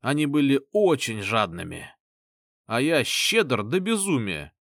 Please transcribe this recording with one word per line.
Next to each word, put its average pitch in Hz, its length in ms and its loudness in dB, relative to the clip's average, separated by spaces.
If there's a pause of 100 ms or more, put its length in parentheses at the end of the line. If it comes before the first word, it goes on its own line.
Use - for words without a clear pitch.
Они 151 240 0
были 139 480 2
очень 147 480 2
жадными. 87 720 -4 (680)
А 117 160 -2
я 151 240 2
щедр 131 580 0
до 127 160 0
безумия. 156 840 -2